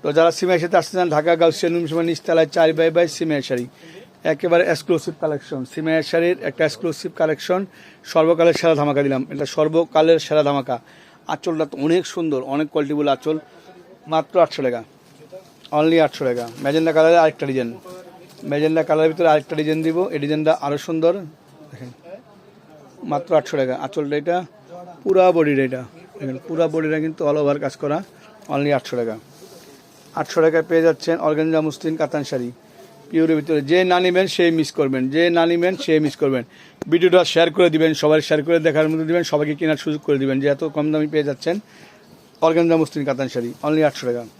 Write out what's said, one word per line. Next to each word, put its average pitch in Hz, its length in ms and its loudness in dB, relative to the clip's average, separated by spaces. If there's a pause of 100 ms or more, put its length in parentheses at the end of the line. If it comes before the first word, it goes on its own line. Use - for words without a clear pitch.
তো 147 140 -2
যারা 165 200 6
সিমাইয়ের 180 260 0
সাথে 175 180 0
আসতে - 160 -10
চান, 180 180 0
ঢাকা 156 160 2 (100)
গাউসিয়া 165 320 2
নুন 170 180 -2
সময় 165 180 -2
নিচতলায় 160 460 0
চার 160 220 4
বাই 165 180 2
বাই 175 100 4 (120)
সিমাইয়ের 151 320 -2
শাড়ি, 123 160 -4 (680)
একেবারে 170 300 2 (100)
এক্সক্লুসিভ 165 400 -2 (100)
কালেকশন, 147 380 -6 (120)
সিমাইয়ের 160 380 -2
শাড়ির 170 260 0 (120)
একটা 139 180 -6
এক্সক্লুসিভ 170 520 -6
কালেকশন, 170 420 0 (500)
সর্বকালের 165 480 4
সেরা 165 200 2
ধামাকা 147 260 0
দিলাম। 135 160 -2 (120)
এটা - 120 -6 (100)
সর্বকালের 160 680 2
সেরা 151 220 2
ধামাকা। 135 300 -2 (560)
আঁচলটা 160 380 -4
তো - 40 -12 (100)
অনেক 170 180 2 (100)
সুন্দর, 156 260 -2 (140)
অনেক 151 200 -2
কোয়ালিটিফুল 147 420 -2
আঁচল, 156 220 -4 (760)
মাত্র 160 220 -2 (100)
আটশো - 220 -10
টাকা, 117 140 -4 (1000)
only 165 260 4
আটশো - 240 -6
টাকা। 120 160 -4 (180)
ম্যাজেন্ডা 160 320 0
কালারের 160 280 6
আরেকটা 151 260 0
ডিজাইন, 127 200 -4 (840)
ম্যাজেন্ডা 156 360 0
কালারের 160 240 2
ভিতরে 165 220 0
আরেকটা 151 260 0
ডিজাইন 156 280 -2
দিব, 160 100 -2 (160)
এই 147 100 -6
ডিজাইনটা 156 300 0 (120)
আরও 143 120 -2 (100)
সুন্দর। 165 260 0 (580)
দেখেন 127 180 -18 (1200)
মাত্র 143 180 -4 (100)
আটশো - 220 -6
টাকা 127 120 -2 (120)
আঁচলটা, 143 360 -6
এটা 175 160 -2 (680)
পুরা 185 220 4 (100)
বডিটা, 147 320 2
এটা 127 140 -6 (380)
দেখেন 131 180 -8 (100)
পুরা 165 260 0
বডিটা 156 320 -2
কিন্তু 160 240 -8
all 151 120 0
over 143 220 2
কাজ 135 180 -6
করা, 147 160 -4 (580)
only 143 240 0
আটশো - 220 -8
টাকা। 110 140 -4 (1040)
আটশো - 240 -2
টাকায় 160 240 2
পেয়ে 165 180 4
যাচ্ছেন 165 280 0 (120)
অর্গানজা 156 400 0
মসলিন 156 340 -6
কাতান 147 280 -4
শাড়ি 123 200 -4 (600)
পিওরের 160 300 2
ভিতরে। 151 200 -2 (120)
যে 180 60 4 (140)
না 180 140 4
নিবেন 185 200 2 (100)
সেই 175 240 4
মিস 147 100 -2 (100)
করবেন, 131 240 0 (100)
যে 165 100 2 (140)
না 165 140 4
নিবেন 175 220 0 (120)
সেই 156 200 2
মিস 135 160 -2
করবেন। 135 220 0 (480)
ভিডিওটা 175 300 6 (120)
শেয়ার 170 220 4
করে 175 200 6
দিবেন, 160 160 4 (100)
সবাই 156 260 4
শেয়ার 151 180 2
করে 165 120 2 (100)
দেখার 156 240 2
মতো 160 180 -2
দিবেন, 170 220 0
সবাইকে 151 280 0
কেনার 156 240 0
সুযোগ 151 240 -4
করে 143 140 2
দিবেন 135 220 0
যে 143 100 0
এত 139 80 -4 (140)
কম 151 160 -2
দামে 151 220 0
পেয়ে 151 160 0
যাচ্ছেন 165 260 -4 (920)
অর্গানজা 165 340 2
মসলিন 151 280 -4
কাতান 131 240 -4
শাড়ি, 120 160 -4 (180)
only 156 220 0
আটশো - 200 -8
টাকা। 120 140 -4 (160)